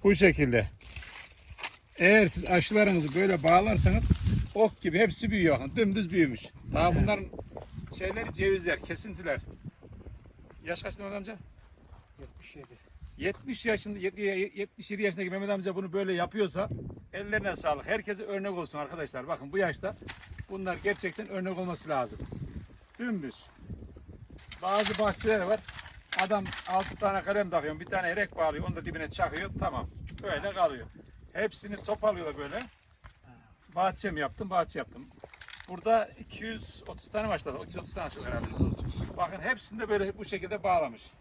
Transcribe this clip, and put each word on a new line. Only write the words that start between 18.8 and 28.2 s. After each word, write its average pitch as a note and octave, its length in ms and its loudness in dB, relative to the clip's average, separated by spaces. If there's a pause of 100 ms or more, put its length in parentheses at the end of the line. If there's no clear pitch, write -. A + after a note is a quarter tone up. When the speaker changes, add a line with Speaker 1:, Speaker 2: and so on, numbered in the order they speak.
Speaker 1:
Bakın C#3+ 240 -6
bu F#3 60 -2
yaşta F#3 400 0 (520)
bunlar F#3+ 340 -4
gerçekten G3+ 460 -2
örnek F#3 280 -4
olması F3 320 -6
lazım. B2+ 300 -2 (800)
Dümdüz. G3 360 -4 (1300)
Bazı G3+ 380 2
bahçeler G#3+ 420 2
var. G#3 180 2 (640)
Adam G3 220 2 (260)
altı F#3+ 260 0
tane G3 280 0
kalem G3+ 260 0
takıyor, D#3 300 -2
bir F3 60 -10
tane F#3 240 -2
erek G3 280 -2